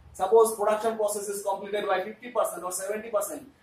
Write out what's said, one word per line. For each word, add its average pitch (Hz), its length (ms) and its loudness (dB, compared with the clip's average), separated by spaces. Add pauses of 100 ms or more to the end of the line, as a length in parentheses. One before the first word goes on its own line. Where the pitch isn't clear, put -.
(140)
Suppose 220 420 6
production 214 420 0
process 208 320 -2
is 202 140 -6
completed 202 440 -4
by 185 160 0
fifty 233 280 -12
percent 180 320 -2
or 180 80 -6
seventy 202 380 -6
percent, 196 380 -4 (160)